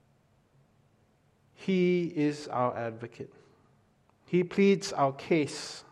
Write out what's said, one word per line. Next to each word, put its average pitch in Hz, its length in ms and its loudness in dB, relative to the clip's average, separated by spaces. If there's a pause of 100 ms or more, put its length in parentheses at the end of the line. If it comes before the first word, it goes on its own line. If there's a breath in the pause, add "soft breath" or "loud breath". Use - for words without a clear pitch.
(1500)
He 180 600 0
is 147 340 -2
our 123 280 0
advocate. 113 560 -10 (960 soft breath)
He 175 160 0
pleads 196 500 2
our 139 200 2
case - 800 -2